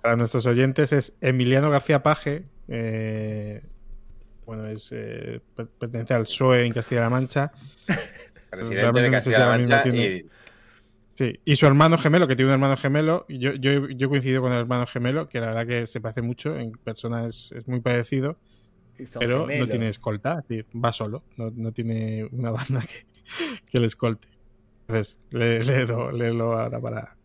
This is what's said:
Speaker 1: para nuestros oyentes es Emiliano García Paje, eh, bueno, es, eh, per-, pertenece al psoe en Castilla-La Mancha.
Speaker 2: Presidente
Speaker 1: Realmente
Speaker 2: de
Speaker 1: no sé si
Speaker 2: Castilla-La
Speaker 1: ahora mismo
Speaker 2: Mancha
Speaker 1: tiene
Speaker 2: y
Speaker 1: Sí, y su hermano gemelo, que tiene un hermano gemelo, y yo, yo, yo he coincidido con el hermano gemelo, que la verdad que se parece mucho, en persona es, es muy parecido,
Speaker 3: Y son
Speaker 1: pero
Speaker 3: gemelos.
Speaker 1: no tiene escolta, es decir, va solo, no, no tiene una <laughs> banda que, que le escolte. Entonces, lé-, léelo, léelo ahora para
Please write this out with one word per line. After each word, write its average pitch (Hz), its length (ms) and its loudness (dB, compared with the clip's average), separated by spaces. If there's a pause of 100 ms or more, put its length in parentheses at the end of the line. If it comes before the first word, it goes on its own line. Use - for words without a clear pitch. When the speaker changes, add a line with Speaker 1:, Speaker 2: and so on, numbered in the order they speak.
Speaker 1:
para 117 140 2
nuestros 120 300 0
oyentes 131 460 4
es - 280 0
Emiliano 131 500 4
García 143 320 2
Paje, 151 420 0 (240)
eh, 110 920 -6 (840)
bueno, 110 240 -10
es, 107 240 -12
eh, 117 480 -10 (140)
per-, 113 140 -10
pertenece 117 460 -4
al 113 120 0
psoe 127 400 2
en 113 60 -2
Castilla-La 117 380 0
Mancha. 131 420 -2 (1000)
Speaker 2:
Presidente 95 320 -2
Speaker 1:
Realmente 120 200 4
Speaker 2:
de 123 80 4
Speaker 1:
no 110 100 4
sé 104 40 -10
si 127 60 2
Speaker 2:
Castilla-La 110 160 6
Speaker 1:
ahora 117 120 4
mismo 123 160 4
Speaker 2:
Mancha 135 160 4
Speaker 1:
tiene 117 160 2
Speaker 2:
y 92 200 -4 (920)
Speaker 1:
Sí, 123 280 -2
y 147 100 4
su 156 100 6
hermano 156 300 8
gemelo, 160 320 4
que 131 80 2
tiene 131 140 4
un 139 40 6
hermano 135 220 2
gemelo, 156 500 0
y 139 120 -12
yo, 131 160 -2
yo, 139 340 2
yo 131 180 -2
he 135 40 0
coincidido 131 320 2
con 123 100 2
el 123 60 2
hermano 123 280 0
gemelo, 131 440 -4
que 120 100 -4
la 113 60 -2
verdad 113 200 -2
que 120 200 -2
se - 120 -10
parece 110 220 -6
mucho, 123 380 -4
en 113 140 -8
persona 117 540 -6
es, - 260 -12
es 117 140 -14
muy 127 140 -4
parecido, 131 560 0 (640)
Speaker 3:
Y 131 80 -14
son 120 140 -10
Speaker 1:
pero 120 260 2
Speaker 3:
gemelos. 139 200 -2
Speaker 1:
no 107 40 -6
tiene 110 180 -2
escolta, 117 520 -4
es - 80 -16
decir, 113 260 -8
va 117 180 0
solo, 110 320 -8 (140)
no, 113 180 -6
no 113 160 -6
tiene 110 600 -4
una 123 180 -4
<laughs> - 0 -
banda 123 320 -4
que, - 240 -14 (580)
que 123 160 0
le 117 60 4
escolte. 113 420 -4 (600)
Entonces, 110 320 -4 (100)
lé-, 117 340 2
léelo, 123 480 0
léelo 117 460 0
ahora 117 220 -4
para 113 440 -10